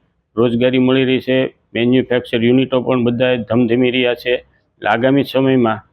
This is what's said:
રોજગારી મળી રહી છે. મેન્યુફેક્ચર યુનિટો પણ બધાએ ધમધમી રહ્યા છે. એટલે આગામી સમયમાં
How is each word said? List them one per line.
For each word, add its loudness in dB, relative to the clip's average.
રોજગારી 0
મળી 2
રહી 0
છે. -2
મેન્યુફેક્ચર 0
યુનિટો 2
પણ -2
બધાએ 0
ધમધમી 0
રહ્યા 0
છે. -6
એટલે -8
આગામી 2
સમયમાં 0